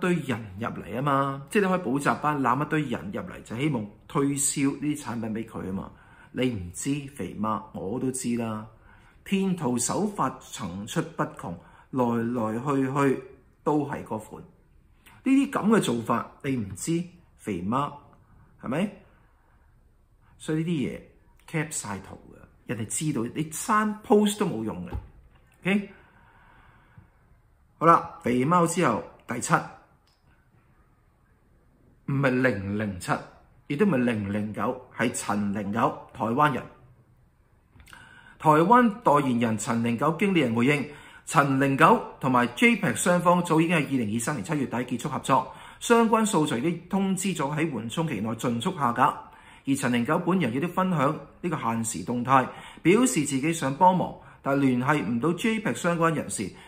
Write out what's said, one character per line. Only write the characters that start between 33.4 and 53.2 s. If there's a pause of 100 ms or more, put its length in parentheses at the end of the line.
亦
都
唔
係
零
零
九，
係
陳
零
九， (140)
台
灣
人。 (1800)
台
灣
代
言
人
陳
零
九
經
理
人
回
應， (400)
陳
零
九 (220)
同
埋
J
peg
雙
方
早
已
經
喺
二
零
二
三
年
七
月
底
結
束
合
作， (260)
相
關
素
材
已
經
通
知
咗
喺
緩
衝
期
內
盡
速
下
架。 (480)
而
陳
零
九
本
人
亦
都
分
享 (220)
呢
個
限
時
動
態， (360)
表
示